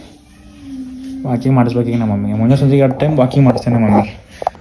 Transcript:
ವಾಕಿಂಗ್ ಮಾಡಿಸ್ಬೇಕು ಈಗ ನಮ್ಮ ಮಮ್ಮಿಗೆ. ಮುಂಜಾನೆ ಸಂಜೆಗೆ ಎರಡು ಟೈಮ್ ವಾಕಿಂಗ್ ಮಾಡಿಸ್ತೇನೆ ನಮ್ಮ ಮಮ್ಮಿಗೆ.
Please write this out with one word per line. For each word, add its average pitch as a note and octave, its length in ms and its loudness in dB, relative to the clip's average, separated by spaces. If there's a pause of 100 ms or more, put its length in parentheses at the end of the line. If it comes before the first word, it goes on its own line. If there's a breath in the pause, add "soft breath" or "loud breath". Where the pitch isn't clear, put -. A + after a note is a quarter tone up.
(1300 loud breath)
ವಾಕಿಂಗ್ C3 300 0
ಮಾಡಿಸ್ಬೇಕು A#2+ 340 0
ಈಗ A#2 100 -2
ನಮ್ಮ A2 140 -2
ಮಮ್ಮಿಗೆ. G#2 240 -4
ಮುಂಜಾನೆ A#2+ 240 2
ಸಂಜೆಗೆ C#3 200 4
ಎರಡು C3 180 0
ಟೈಮ್ D3+ 180 0
ವಾಕಿಂಗ್ B2+ 280 2
ಮಾಡಿಸ್ತೇನೆ A#2+ 300 2
ನಮ್ಮ A2+ 140 2
ಮಮ್ಮಿಗೆ. G#2 380 0 (340 loud breath)